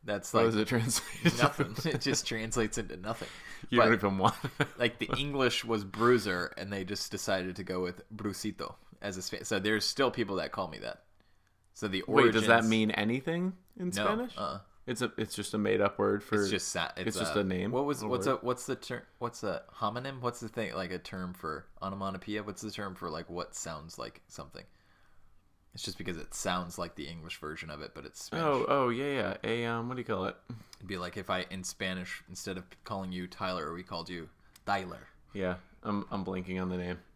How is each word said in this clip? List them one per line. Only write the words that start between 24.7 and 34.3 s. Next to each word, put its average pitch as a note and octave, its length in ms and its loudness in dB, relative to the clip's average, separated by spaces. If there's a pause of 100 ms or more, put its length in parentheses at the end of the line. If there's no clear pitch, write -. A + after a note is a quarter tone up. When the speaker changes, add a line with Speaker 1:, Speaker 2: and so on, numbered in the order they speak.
Speaker 1:
It's G#2+ 100 -12
just - 160 -8
because E2+ 200 -6
it - 160 -10
sounds F2+ 440 -2
like E2+ 160 -6
the C#2+ 140 -8
English D#2+ 320 -12
version D#2 280 -8
of D2 140 -8
it, - 140 -12
but C#2 80 -12
it's - 180 -14
Spanish. E3 240 -2
Speaker 2:
Oh, C3+ 220 4
oh, C3+ 220 4
yeah, C3 220 0
yeah. A2 300 0
A, A#2 240 0
um, A#2 220 -2
what B2+ 80 -4
do B2 60 -6
you - 20 -6
call F#2+ 220 0
it? G#2 100 -4 (400)
Speaker 1:
It'd - 100 -16
be F#2 120 -4
like F2+ 180 -4
if G2 140 -6
I, F#2 200 0
in F#2 140 -8
Spanish, F#2 640 -6
instead F#2+ 300 -6
of F2+ 60 -10 (200)
calling G2 260 -6
you F#2 160 -4
Tyler, F2+ 480 -4
we F2+ 80 -8
called E2+ 260 -8
you E2+ 200 -8 (380)